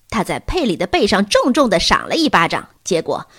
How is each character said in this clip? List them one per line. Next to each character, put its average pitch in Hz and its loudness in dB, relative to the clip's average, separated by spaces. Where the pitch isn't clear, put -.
他 208 -2
在 147 -6
佩 330 -4
里 185 -2
的 175 -4
背 311 0
上 202 0
重 440 2
重 269 2
地 175 2
赏 - 0
了 - -4
一 302 0
巴 165 2
掌， - -6
结 165 -2
果 - -6